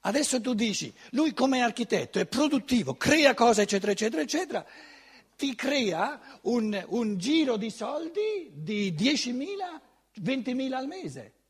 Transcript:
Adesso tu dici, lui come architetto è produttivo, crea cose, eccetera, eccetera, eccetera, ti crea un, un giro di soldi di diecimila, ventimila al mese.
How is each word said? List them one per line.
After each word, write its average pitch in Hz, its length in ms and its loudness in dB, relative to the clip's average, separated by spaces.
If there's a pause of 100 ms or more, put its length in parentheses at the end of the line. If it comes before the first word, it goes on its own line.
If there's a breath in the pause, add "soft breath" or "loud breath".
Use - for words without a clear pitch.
Adesso 247 400 0
tu 247 140 0
dici, 196 360 -2 (200 loud breath)
lui 285 220 2
come 254 280 2
architetto 220 560 0
è 180 80 2
produttivo, 247 680 2
crea 285 400 6
cose, 233 260 6
eccetera, 202 300 0
eccetera, 226 320 0
eccetera, 277 420 -4 (720 loud breath)
ti 277 180 -4
crea 240 920 -2
un, 214 440 0
un 214 300 0
giro 262 380 2
di 220 140 -4
soldi 330 840 -4
di 196 420 -4
diecimila, 294 840 -2 (360)
ventimila 254 640 -4
al 269 80 -8
mese. 170 460 -12 (160)